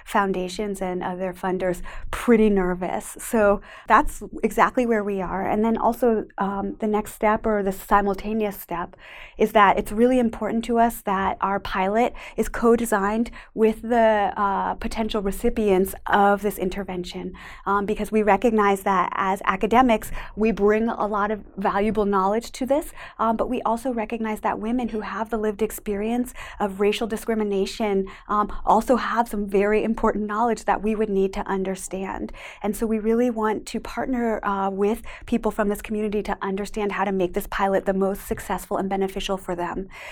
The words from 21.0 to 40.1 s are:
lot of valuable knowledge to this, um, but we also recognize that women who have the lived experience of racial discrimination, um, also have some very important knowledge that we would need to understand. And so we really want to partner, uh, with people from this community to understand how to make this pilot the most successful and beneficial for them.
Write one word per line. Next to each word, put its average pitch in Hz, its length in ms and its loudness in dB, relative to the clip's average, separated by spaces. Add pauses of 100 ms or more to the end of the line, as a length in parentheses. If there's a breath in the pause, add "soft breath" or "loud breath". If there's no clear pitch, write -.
lot 208 260 -2
of 208 120 -4 (140)
valuable 202 480 0
knowledge 202 480 0
to - 120 -6
this, 277 280 0 (240 loud breath)
um, 226 180 2
but 220 140 -2
we 247 140 -2
also 233 280 -2
recognize 220 480 -4
that - 180 -2
women 233 300 -2
who 214 140 -4
have 202 280 -6
the 233 80 -2
lived 214 240 -2
experience 220 720 -2 (280 loud breath)
of 196 180 2
racial 208 280 2
discrimination, 208 1000 0 (220 loud breath)
um, 208 200 2 (160)
also 220 300 6
have 226 320 0
some 208 180 -4
very 202 380 2
important 214 420 0
knowledge 220 380 0
that 190 180 0
we 214 140 0
would 214 140 0
need 190 240 2
to 202 120 -4
understand. 190 840 -6 (320 loud breath)
And 208 100 -2
so 226 140 -2
we 220 120 0
really 226 300 2
want 220 360 -2
to 226 160 -6
partner, 240 640 -2
uh, 196 240 0
with 202 320 0 (240 loud breath)
people 220 240 0
from 208 200 -2
this 202 120 -4
community 214 400 -4
to 196 180 -4
understand 196 520 -4
how 190 120 -2
to 202 80 0
make 180 220 0
this 202 140 -4
pilot 196 400 0
the 196 80 2
most 190 320 -2
successful 208 500 -6
and 196 100 -2
beneficial 190 500 -2
for 185 180 -6
them. 175 320 -6 (240 loud breath)